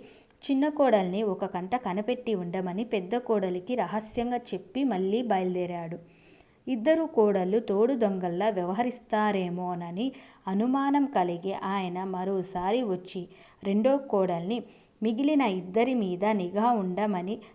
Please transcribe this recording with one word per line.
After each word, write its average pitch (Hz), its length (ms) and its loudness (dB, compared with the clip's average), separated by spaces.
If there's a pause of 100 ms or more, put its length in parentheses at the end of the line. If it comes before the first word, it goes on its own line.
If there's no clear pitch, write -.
(520)
చిన్న 277 180 4
కోడల్ని 220 540 4
ఒక 196 220 -2
కంట 185 300 -4
కనిపెట్టి 226 600 -2
ఉండమని 185 480 -4
పెద్ద 208 320 -2
కోడలికి 202 600 -2
రహస్యంగా 220 600 -2
చెప్పి 240 460 -6
మళ్ళీ 202 380 0
బయలుదేరాడు. 180 760 -2 (720)
ఇద్దరు 294 480 2
కోడళ్ళు 202 440 4
తోడు 226 340 2
దొంగల్లా 190 560 0
వ్యవహరిస్తారేమోనని 185 1600 -2 (360)
అనుమానం 269 580 2
కలిగి 180 480 0
ఆయన 190 500 -4
మరోసారి 185 800 -2
వచ్చి 185 440 -4 (360)
రెండో 220 340 4
కోడల్ని 190 640 0 (400)
మిగిలిన 277 380 2
ఇద్దరి 202 520 2
మీద 190 320 0
నిఘా 208 460 2
ఉండమని 196 680 -2 (160)